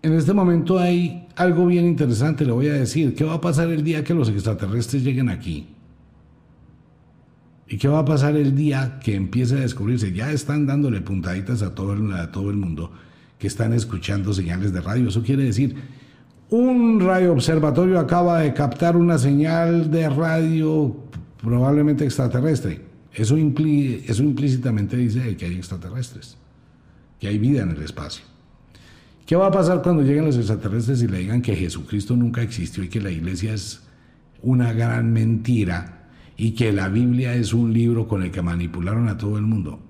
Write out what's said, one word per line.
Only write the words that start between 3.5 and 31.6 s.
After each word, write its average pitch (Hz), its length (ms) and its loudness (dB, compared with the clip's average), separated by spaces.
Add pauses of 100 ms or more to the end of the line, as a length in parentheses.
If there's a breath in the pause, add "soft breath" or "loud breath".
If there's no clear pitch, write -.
el 151 160 -2
día 156 180 -2
que 170 100 -2
los 147 140 2
extraterrestres 107 760 -2
lleguen 127 280 0
aquí? 85 400 -8 (2000)
¿Y 107 80 -6
qué 135 100 0
va 151 120 2
a 143 60 0
pasar 147 300 2
el 143 180 2
día 135 480 0
que 101 140 -2
empiece 120 400 0
a 135 60 0
descubrirse? 107 500 -2
Ya 113 220 -4
están 147 340 -2
dándole 135 320 0
puntaditas 95 640 -4
a 90 120 -4
todo 98 200 -4
el, 104 180 -2
a 85 220 -6
todo 98 160 -4
el 101 80 -2
mundo 85 340 -6 (480 loud breath)
que 98 80 -4
están 113 240 -2
escuchando 101 600 -2
señales 92 400 -2
de 87 80 -4
radio. 110 260 0
Eso 107 160 -2
quiere 135 220 0
decir, 120 320 0 (720 loud breath)
un 233 500 4
radioobservatorio 175 1000 4
acaba 170 440 2
de 147 120 2
captar 170 440 0
una 170 200 4
señal 160 720 2
de 160 200 0
radio 156 880 0 (440)
probablemente 143 600 2
extraterrestre. 127 800 0 (320)
Eso 113 240 2
impli-, 147 680 0
eso 117 160 0
implícitamente 127 760 0
dice 120 400 -2
que 92 80 -10
hay 87 100 -4
extraterrestres, 92 840 -10 (840 soft breath)
que 101 80 -6
hay 104 80 0
vida 123 260 2
en 87 80 -2
el 76 100 -6
espacio. - 440 -12 (1000 loud breath)
¿Qué 165 120 2
va 190 100 6
a 190 40 4
pasar 180 300 2
cuando 165 220 2
lleguen 143 220 2
los 143 100 2
extraterrestres 113 680 0
y 117 60 2
le 92 120 -2
digan 107 220 0
que 107 140 0
Jesucristo 92 600 -4